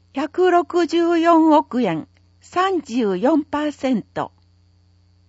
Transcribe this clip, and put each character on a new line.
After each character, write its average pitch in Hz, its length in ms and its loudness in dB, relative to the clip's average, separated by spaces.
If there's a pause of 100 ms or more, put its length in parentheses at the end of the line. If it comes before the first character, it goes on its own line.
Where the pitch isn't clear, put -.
(140)
百 339 380 -2
六 349 340 0
十 339 320 0
四 320 340 4
億 294 300 0
円。 165 260 -4 (380)
三 370 360 -2
十 214 360 -4
四 285 280 0
パ 285 140 -6
ー 302 120 -4
セ 262 220 -4
ン 196 100 -2
ト。 - 300 -10 (960)